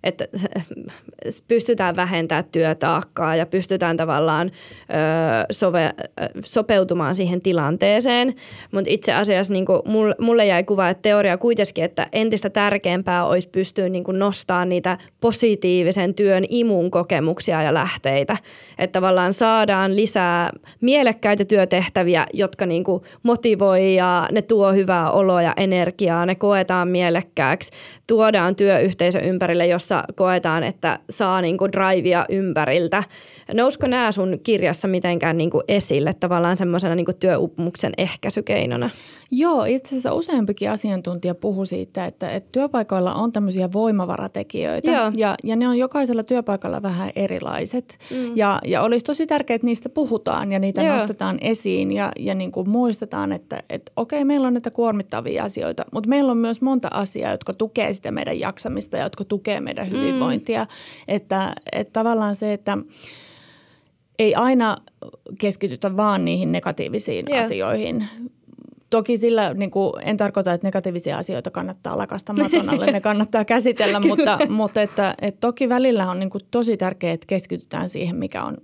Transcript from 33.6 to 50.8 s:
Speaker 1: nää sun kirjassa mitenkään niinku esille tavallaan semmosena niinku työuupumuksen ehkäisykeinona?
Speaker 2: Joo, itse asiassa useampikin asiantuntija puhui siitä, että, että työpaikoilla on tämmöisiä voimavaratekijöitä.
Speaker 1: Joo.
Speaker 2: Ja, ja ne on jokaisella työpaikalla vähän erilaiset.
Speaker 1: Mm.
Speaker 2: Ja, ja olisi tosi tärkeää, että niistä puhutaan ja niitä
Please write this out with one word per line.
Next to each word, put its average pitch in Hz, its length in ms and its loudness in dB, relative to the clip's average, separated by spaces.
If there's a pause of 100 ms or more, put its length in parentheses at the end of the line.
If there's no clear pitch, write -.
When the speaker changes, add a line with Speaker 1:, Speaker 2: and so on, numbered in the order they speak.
Speaker 1:
nää 247 260 0
sun 185 300 -2
kirjassa 190 460 0
mitenkään 175 480 0
niinku 165 320 0
esille 151 520 0
tavallaan 175 360 0
semmosena 175 380 0
niinku 175 180 -2
työuupumuksen 170 840 -2
ehkäisykeinona? 185 920 -2 (440)
Speaker 2:
Joo, 285 300 2
itse 262 240 -2
asiassa 254 240 -4
useampikin 214 580 -2
asiantuntija 180 640 -4
puhui 190 320 -4
siitä, 185 400 -6
että, - 240 -8
että 190 220 -8
työpaikoilla 220 600 0
on 226 180 -2
tämmöisiä 185 400 -2
voimavaratekijöitä. 202 1200 -2
Speaker 1:
Joo. 233 260 2
Speaker 2:
Ja, 214 180 2 (100)
ja 220 120 -2
ne 247 120 2
on 240 100 2
jokaisella 254 440 0
työpaikalla 208 600 -2
vähän 190 340 -4
erilaiset. - 840 -6 (120)
Speaker 1:
Mm. 240 260 -4
Speaker 2:
Ja, 202 300 2
ja 165 160 2
olisi 240 220 2
tosi 302 220 -2
tärkeää, 285 280 -2
että 233 120 -2
niistä 233 220 -2
puhutaan 226 640 -2
ja 190 60 0
niitä 196 240 0